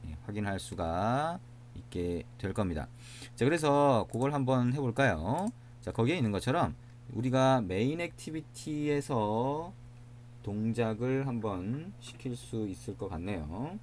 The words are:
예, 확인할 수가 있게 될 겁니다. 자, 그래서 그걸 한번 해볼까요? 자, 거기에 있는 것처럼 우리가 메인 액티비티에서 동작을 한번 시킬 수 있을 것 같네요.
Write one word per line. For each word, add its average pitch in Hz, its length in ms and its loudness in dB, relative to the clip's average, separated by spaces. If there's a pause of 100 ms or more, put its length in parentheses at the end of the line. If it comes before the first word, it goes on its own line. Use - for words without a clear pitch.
예, 80 100 -8 (100)
확인할 101 320 -2
수가 107 800 0 (360)
있게 87 500 -4 (140)
될 95 140 -4
겁니다. 87 360 -2 (480)
자, 117 80 4
그래서 143 640 6
그걸 131 220 0
한번 127 400 4
해볼까요? 131 760 2 (320)
자, - 120 -6
거기에 120 240 2
있는 117 140 2
것처럼 127 440 2 (380)
우리가 127 500 4
메인 110 380 2
액티비티에서 147 1700 -2 (680)
동작을 113 840 0
한번 117 760 -4
시킬 - 360 -8
수 113 320 -4
있을 95 300 -8
것 101 100 -6
같네요. 90 760 -6